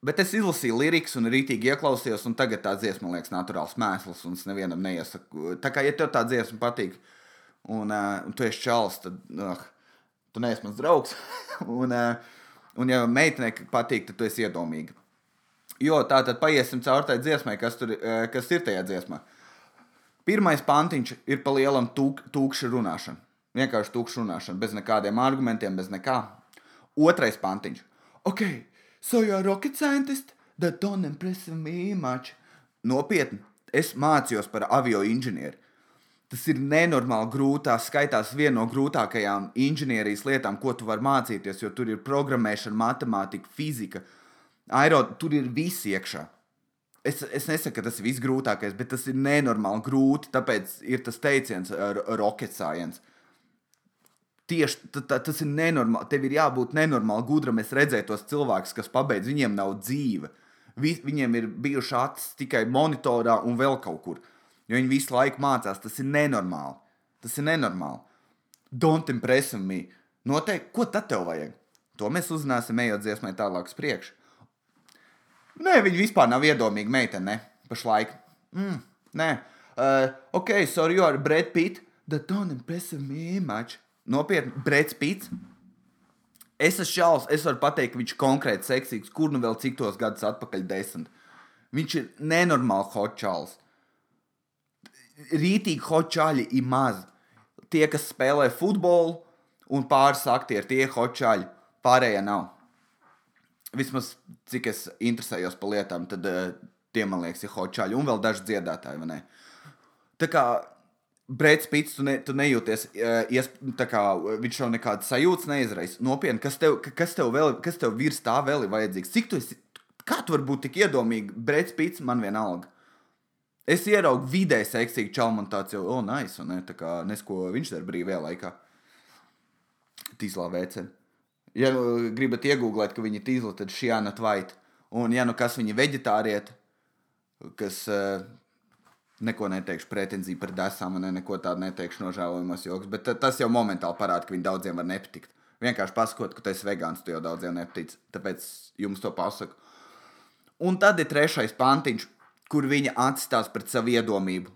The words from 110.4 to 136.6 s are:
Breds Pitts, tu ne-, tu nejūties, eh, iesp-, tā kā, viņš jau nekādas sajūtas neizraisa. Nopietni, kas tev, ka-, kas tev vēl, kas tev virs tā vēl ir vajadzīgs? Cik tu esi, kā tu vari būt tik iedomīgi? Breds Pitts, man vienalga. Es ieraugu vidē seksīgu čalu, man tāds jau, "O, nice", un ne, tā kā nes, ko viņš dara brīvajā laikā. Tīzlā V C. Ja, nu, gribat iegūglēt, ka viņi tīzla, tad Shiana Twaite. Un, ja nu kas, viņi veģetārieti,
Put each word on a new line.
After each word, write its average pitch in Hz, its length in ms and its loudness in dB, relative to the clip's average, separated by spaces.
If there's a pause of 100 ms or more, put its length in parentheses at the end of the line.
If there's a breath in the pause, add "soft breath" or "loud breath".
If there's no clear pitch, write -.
Breds 156 460 4
Pitts, 147 240 0
tu 139 80 -2
ne-, 139 160 0
tu 135 160 -6
nejūties, 117 560 2
eh, 113 460 2
iesp-, 131 180 -2 (220)
tā 123 100 0
kā, 110 140 2 (400)
viņš 120 180 -4
jau 127 80 0
nekādas 113 400 -2
sajūtas 165 400 2
neizraisa. 110 560 -2
Nopietni, 131 380 0
kas 139 180 -4
tev, 151 240 4
ka-, 143 80 -14
kas 170 240 -2
tev 127 160 2
vēl, 143 320 4
kas 170 160 -4
tev 113 160 0
virs 135 240 -2
tā 117 240 0
vēl 139 220 0
ir 95 100 -4
vajadzīgs? 95 400 -2
Cik 226 160 0
tu 156 80 0
esi, - 160 -12 (480)
kā - 160 -2
tu 160 160 0
vari 139 80 2
būt 135 240 -2
tik 131 160 -8
iedomīgi? 113 480 0
Breds 147 400 0
Pitts, 160 320 -4
man 123 160 0
vienalga. 98 480 -4 (960 soft breath)
Es 170 240 2
ieraugu 156 400 4
vidē 147 380 4
seksīgu 117 480 -4
čalu, 113 240 0
man 101 80 -8
tāds 98 260 -6
jau, 98 140 -6
"O, 123 160 -2
nice", 123 400 -6
un 78 60 -10
ne, 90 120 -6
tā 90 160 -14
kā 85 300 -6
nes, 104 160 -6
ko 92 260 -6
viņš 120 220 -4
dara 85 180 -8
brīvajā 87 320 -4
laikā. 87 320 -10 (1700 soft breath)
Tīzlā 92 340 -6
V 90 140 -4
C. 92 180 -10 (760)
Ja, 131 140 4
nu, 120 440 0
gribat 120 320 0
iegūglēt, 110 480 0
ka 117 80 -8
viņi 107 200 -4
tīzla, 123 320 -2
tad 98 160 -8
Shiana 110 440 -2
Twaite. 104 400 0 (400 soft breath)
Un, 117 160 0
ja 123 160 4
nu 113 80 0
kas, 120 240 0
viņi 107 160 -2
veģetārieti, 110 800 0 (1080)